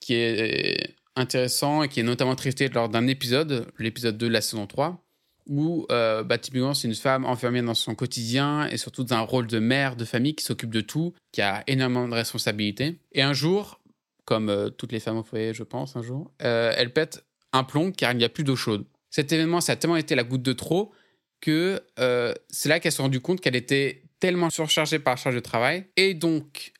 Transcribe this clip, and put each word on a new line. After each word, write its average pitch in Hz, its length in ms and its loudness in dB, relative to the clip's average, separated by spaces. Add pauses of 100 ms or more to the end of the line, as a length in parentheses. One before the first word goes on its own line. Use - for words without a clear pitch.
qui - 140 -2
est 117 800 0 (220)
intéressant 131 680 0
et 139 60 0
qui 139 120 -8
est 113 40 2
notamment 127 320 0
traité 135 320 -2
lors 117 220 0
d'un 117 180 2
épisode, 135 580 0 (120)
l'épisode 113 400 -2
deux 117 100 0
de 117 60 0
la 107 80 4
saison 104 240 -4
trois, 160 360 -4 (460)
où, 151 420 0
euh, 113 320 2
bah, 120 160 0
typiquement, 131 340 -2
c'est 139 140 -2
une 110 80 0
femme 131 300 0
enfermée 123 380 0
dans 117 120 0
son 113 220 -2
quotidien 135 720 0
et - 80 -6
surtout - 260 -6
dans 120 140 0
un 113 60 2
rôle 117 260 0
de 113 100 0
mère 131 380 2
de 117 80 -6
famille 127 320 0
qui - 80 -6
s'occupe - 260 -6
de 110 100 0
tout, 165 340 -2 (180)
qui 107 100 -2
a 101 240 0
énormément 127 400 2
de 117 80 -4
responsabilités. 113 840 -2 (100)
Et 135 120 2
un 139 100 2
jour, 180 480 0 (440)
comme, 110 240 0
euh, 101 220 0
toutes - 220 -12
les 110 80 -4
femmes 110 180 -4
au 110 60 -6
foyer, 113 280 -4
je 113 120 -10
pense, 131 320 -8
un 120 60 -6
jour, 131 280 -8 (120)
euh, 117 340 2
elle 123 160 0
pète - 320 -2 (280)
un 131 120 4
plomb 156 260 0
car 123 220 0
il 123 60 0
n'y 117 60 4
a 117 40 6
plus 156 160 -6
d'eau 135 100 2
chaude. 110 300 -2 (260)
Cet 147 220 -2
événement, 165 280 2
ça 156 120 0
a 117 40 -2
tellement 165 200 2
été 156 180 0
la 123 80 4
goutte 127 200 -2
de 131 100 0
trop 185 400 -2 (480)
que, 170 400 0 (180)
euh, 123 340 2 (160)
c'est - 200 -4
là 160 100 6
qu'elle 165 140 0
s'est 147 100 -2
rendue 135 180 2
compte 180 200 0
qu'elle 127 160 2
était 139 480 0 (160)
tellement 180 280 2
surchargée 156 520 0
par 131 140 2
la - 20 -6
charge 127 180 0
de 120 60 -2
travail 139 460 0 (100)
et 190 180 6
donc 156 640 -2